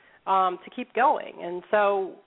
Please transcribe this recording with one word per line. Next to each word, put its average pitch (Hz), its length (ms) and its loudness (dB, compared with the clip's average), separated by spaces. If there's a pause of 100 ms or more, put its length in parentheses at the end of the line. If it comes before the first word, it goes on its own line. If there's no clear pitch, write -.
(260)
um, 190 380 0
to - 100 -20
keep 247 200 -12
going. 254 480 0
And 175 280 -8
so, 202 440 2 (140)